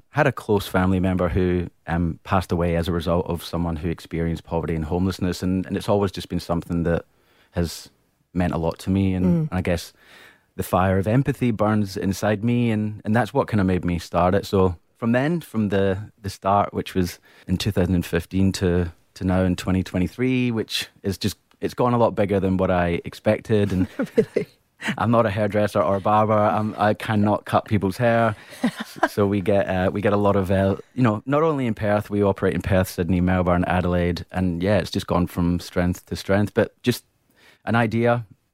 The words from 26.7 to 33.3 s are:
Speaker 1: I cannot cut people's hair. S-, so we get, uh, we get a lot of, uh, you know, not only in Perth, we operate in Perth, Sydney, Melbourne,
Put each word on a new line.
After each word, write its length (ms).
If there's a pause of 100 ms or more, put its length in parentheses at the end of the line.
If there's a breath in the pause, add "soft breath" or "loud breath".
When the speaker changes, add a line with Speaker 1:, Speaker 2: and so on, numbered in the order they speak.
Speaker 1:
I 160
cannot 520
cut 200
people's 320
hair. 380 (260 loud breath)
S-, 380 (100)
so 160
we 160
get, 260
uh, 240
we 100
get 120
a 40
lot 180
of, 160
uh, 240 (180)
you 80
know, 240
not 160
only 240
in 80
Perth, 380
we 100
operate 320
in 80
Perth, 280
Sydney, 300
Melbourne, 460